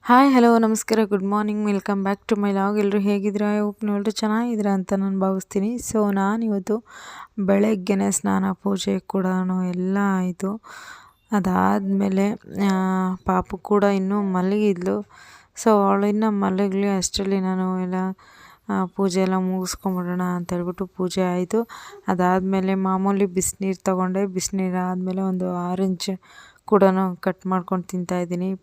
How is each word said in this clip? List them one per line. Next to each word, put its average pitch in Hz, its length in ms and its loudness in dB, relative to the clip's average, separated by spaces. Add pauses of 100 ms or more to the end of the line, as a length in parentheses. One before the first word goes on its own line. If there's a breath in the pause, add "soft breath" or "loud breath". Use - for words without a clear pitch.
ಹಾಯ್, 262 300 8
ಹಲೋ, 233 240 8
ನಮಸ್ಕಾರ, 220 420 2
good 202 220 2
morning, 208 480 -2
welcome 196 340 -2
back 196 260 -4
to 208 100 2
my 202 120 0
vlog. 196 280 0
ಎಲ್ರು 202 200 2
ಹೇಗಿದ್ದೀರಾ? 208 580 0
I 208 40 0
hope 208 240 -4
ನೀವೆಲ್ರು 202 260 -2
ಚೆನ್ನಾಗಿದ್ದೀರಾ 214 600 -2
ಅಂತ 190 220 0
ನಾನು 196 260 0
ಭಾವಿಸ್ತೀನಿ. 190 560 -2
So, 208 400 0
ನಾನಿವತ್ತು 208 680 0 (560 loud breath)
ಬೆಳಗ್ಗೆನೇ 196 720 2
ಸ್ನಾನ, 190 400 0
ಪೂಜೆ 196 480 -2
ಕೂಡಾನು 185 680 -2
ಎಲ್ಲ 180 360 -2
ಆಯ್ತು. 190 600 -2 (680 loud breath)
ಅದಾದ್ಮೇಲೆ, 196 1000 2 (360)
ಆ, 185 480 0 (100)
ಪಾಪು 185 320 0
ಕೂಡ 202 260 2
ಇನ್ನೂ 202 400 2
ಮಲಗಿದ್ಲು. 190 760 0 (640 loud breath)
So, 233 60 4
ಅವಳು 202 360 4
ಇನ್ನೂ 214 260 2
ಮಲಗಲಿ 196 580 0
ಅಷ್ಟರಲ್ಲಿ 196 500 -2
ನಾನು 185 420 -2
ಎಲ್ಲ, 185 140 -4 (720 loud breath)
ಆ, 190 160 0
ಪೂಜೆ 190 360 -2
ಎಲ್ಲ 185 140 0
ಮುಗಿಸ್ಕೊಂಬಿಡೋಣ 185 880 -2
ಅಂತ 180 300 -4
ಹೇಳ್ಬಿಟ್ಟು 175 320 -4
ಪೂಜೆ 185 360 -4
ಆಯ್ತು. 180 460 0 (400 loud breath)
ಅದಾದ್ಮೇಲೆ 190 680 2
ಮಾಮೂಲಿ 190 500 0
ಬಿಸಿನೀರು 185 580 -4
ತಗೊಂಡೆ. 185 420 0
ಬಿಸಿನೀರು 185 680 -2
ಆದ್ಮೇಲೆ 185 300 -4
ಒಂದು 180 340 -2
ಆರೆಂಜ್ 185 640 -2 (480 loud breath)
ಕೂಡಾನು 190 500 4
ಕಟ್ - 300 -6
ಮಾಡ್ಕೊಂಡು 185 420 -2
ತಿಂತಾಯಿದ್ದೀನಿ. 180 760 -4